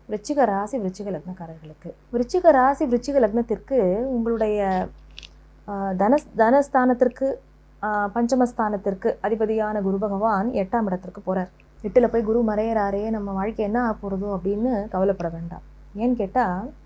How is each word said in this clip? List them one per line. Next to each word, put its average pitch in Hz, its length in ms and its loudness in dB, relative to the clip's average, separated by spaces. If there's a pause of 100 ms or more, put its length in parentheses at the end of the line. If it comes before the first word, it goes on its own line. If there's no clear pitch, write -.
விருச்சிக 240 360 0
ராசி, 208 340 0
விருச்சிக 196 320 -6
லக்னக்காரர்களுக்கு. 165 840 -12 (200)
விருச்சிக 302 380 4
ராசி, 277 340 4
விருச்சிக 247 340 0
லக்னத்திற்கு 220 760 2
உங்களுடைய, 220 920 0 (800)
ஆ, 196 220 -4
தனஸ்-, 202 480 2
தனஸ்தானத்திற்கு, 254 960 2 (500)
ஆ, 208 320 -2
பஞ்சமஸ்தானத்திற்கு 226 1040 0
அதிபதியான 214 600 0
குரு 196 160 0
பகவான் 208 540 0
எட்டாம் 214 340 0
இடத்திற்கு 185 500 -4
போறார். 185 140 -2 (340)
எட்டுல 226 240 4
போய் 226 160 0
குரு 220 240 2
மறையறாரே, 214 600 0
நம்ம 202 220 -4
வாழ்க்கை 208 340 -4
என்ன 233 180 0
ஆக 220 180 0
போறதோ 196 360 -4
அப்படின்னு 208 500 0
கவலைப்பட 185 420 0
வேண்டாம். 165 320 -10 (360)
ஏன்னு 240 160 2
கேட்டா, 202 500 0 (220)